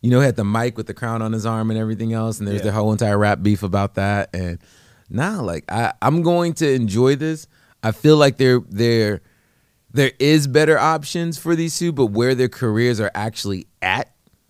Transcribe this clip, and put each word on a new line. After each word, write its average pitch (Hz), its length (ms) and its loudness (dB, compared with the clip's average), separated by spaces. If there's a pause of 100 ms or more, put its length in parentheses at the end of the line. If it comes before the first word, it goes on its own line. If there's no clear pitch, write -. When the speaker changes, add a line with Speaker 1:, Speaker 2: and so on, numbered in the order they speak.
Speaker 1:
you 120 80 2
know, 123 80 6
he 139 80 4
had 120 80 2
the 110 100 -2
mic 113 320 -2
with 110 120 -10
the 101 60 -10
crown 113 280 -6
on 110 100 -4
his 110 140 -4
arm 110 240 -2
and 110 80 -2
everything 110 340 -4
else, 110 280 -4
and 101 80 -6
there's 101 100 -2
Speaker 2:
Yeah. 101 60 -6
Speaker 1:
the 104 80 -2
whole 107 180 0
entire 104 260 0
rap 104 240 2
beef 101 220 2
about 98 320 -2
that. 101 400 -2
And 90 240 -6 (500)
nah, 175 320 -4
like, 85 300 -6
I, 110 220 -2 (100)
I'm 151 200 2
going 175 320 0
to 160 140 -2
enjoy 123 460 2
this. 156 320 -6 (380)
I 110 80 0
feel 151 240 6
like 143 200 4
there, 127 320 4
there, 110 520 0 (720)
there 131 260 2
is 147 300 4
better 151 280 4
options 160 600 -2
for 170 160 -2
these 165 240 -4
two, 170 140 -2
but 135 140 2
where 117 280 0
their 123 140 0
careers 113 500 0
are 107 160 -2
actually 101 540 -6 (120)
at, 92 320 -2 (380)